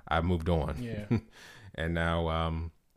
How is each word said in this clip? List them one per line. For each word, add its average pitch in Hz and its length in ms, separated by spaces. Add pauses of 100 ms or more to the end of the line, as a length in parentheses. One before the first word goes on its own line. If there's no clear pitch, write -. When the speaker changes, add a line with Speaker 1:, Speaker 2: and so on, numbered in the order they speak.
Speaker 1:
I've 82 180
moved 87 240
on." 73 320
Speaker 2:
Yeah. 110 280
Speaker 1:
<laughs> 113 100 (580)
And 82 160
now, 82 360
um, 80 420 (260)